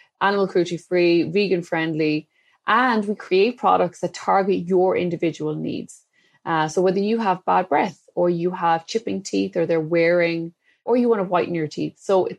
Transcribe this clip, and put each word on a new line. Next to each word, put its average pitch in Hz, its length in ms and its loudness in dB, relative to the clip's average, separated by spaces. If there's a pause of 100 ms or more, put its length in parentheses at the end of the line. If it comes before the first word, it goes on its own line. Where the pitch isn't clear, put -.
(200)
animal 196 280 2
cruelty 175 280 0
free, 170 460 2
vegan 175 400 0
friendly, 156 640 -2 (380)
and 226 400 2
we 208 80 -2
create 202 420 0
products 180 440 2
that 175 140 -4
target 190 520 0
your 180 300 2
individual 160 580 -2
needs. - 480 -10 (420)
Uh, 156 240 -2
so 180 140 0
whether 185 160 2
you 208 200 0
have 190 260 -2
bad 185 240 0
breath 160 460 -2
or 175 140 2
you 175 220 0
have 170 360 -2
chipping 196 360 -6
teeth 196 340 -4
or 170 80 0
they're 165 160 0
wearing, 170 720 0 (320)
or 233 120 2
you 240 120 2
want 226 120 2
to 185 40 0
whiten 175 300 -2
your 156 140 -2
teeth. 156 300 -8
So 190 300 2 (100)